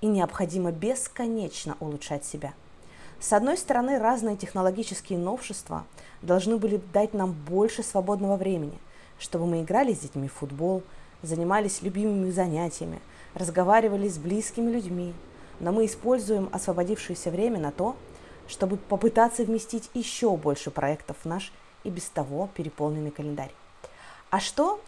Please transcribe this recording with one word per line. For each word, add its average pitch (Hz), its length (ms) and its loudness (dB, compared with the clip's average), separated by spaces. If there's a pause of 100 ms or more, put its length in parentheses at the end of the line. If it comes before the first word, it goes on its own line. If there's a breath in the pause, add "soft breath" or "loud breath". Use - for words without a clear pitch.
и 214 80 0
необходимо 180 640 2
бесконечно 220 1040 -4
улучшать 147 460 -6
себя. 143 300 -8 (640 loud breath)
С - 140 0
одной 240 240 6
стороны, 262 420 2
разные 220 380 2
технологические 185 840 0
новшества 190 680 -6 (340 loud breath)
должны 185 380 4
были 202 220 2 (120)
дать 214 220 4
нам 185 180 0
больше 185 500 2
свободного 196 540 2
времени, 180 420 -2 (400 loud breath)
чтобы 170 280 -2
мы 165 160 2
играли 220 320 4
с - 60 -4
детьми 139 280 -6
в - 60 -10
футбол, 165 480 -2 (400 loud breath)
занимались 175 580 0
любимыми 196 500 0
занятиями, 165 680 -2 (320 loud breath)
разговаривали 202 760 4
с 170 120 -2
близкими 214 520 -2
людьми. 180 440 -2 (460 loud breath)
Но 170 120 0
мы 220 140 6
используем 214 680 2
освободившееся 180 760 -2
время 208 280 2
на 147 140 0
то, 226 240 0 (520 loud breath)
чтобы 196 280 0
попытаться 226 680 4
вместить 220 500 -2
еще 226 420 0
больше 147 340 -2
проектов 147 520 -2
в - 40 -14
наш 175 260 -4 (320 loud breath)
и - 60 -4
без 170 200 -6
того 156 440 -2
переполненный 151 560 -2
календарь. 147 420 -6 (760 loud breath)
А 196 120 2
что, 359 480 2